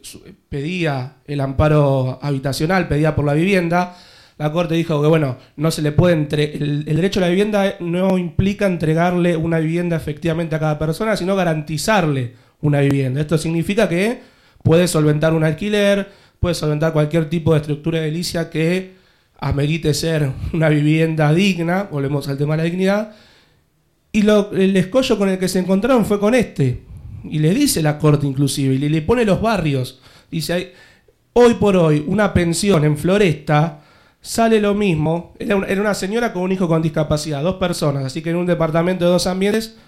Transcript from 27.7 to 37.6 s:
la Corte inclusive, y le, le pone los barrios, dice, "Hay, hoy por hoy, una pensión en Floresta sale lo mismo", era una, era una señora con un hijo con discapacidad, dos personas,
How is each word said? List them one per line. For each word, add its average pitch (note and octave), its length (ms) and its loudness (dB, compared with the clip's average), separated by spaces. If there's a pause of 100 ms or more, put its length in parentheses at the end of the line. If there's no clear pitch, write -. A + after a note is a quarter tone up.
la D3+ 140 0
Corte D3+ 280 2
inclusive, C3+ 480 0
y C3+ 40 0
le, D3 120 -2
le D#3 120 0
pone A3+ 240 2
los F#3 160 2
barrios, D#3+ 580 -2 (320)
dice, E3 220 -4
"Hay, D#3 180 -4 (600)
hoy A#3+ 220 6
por G3 200 2
hoy, D#3 320 4
una G3 260 0
pensión E3+ 520 2
en D3+ 120 2
Floresta E3 840 0 (380)
sale A3+ 400 0
lo G3+ 140 2
mismo", E3+ 680 0
era G#3+ 160 -2
una, G3 120 -2
era F#3+ 120 -2
una G#3 140 0
señora A3 400 -2
con F3+ 80 -4
un F#3 100 -2
hijo F#3+ 160 -2
con D#3+ 140 2
discapacidad, D3+ 600 -2
dos F3 120 -2
personas, D#3+ 480 -2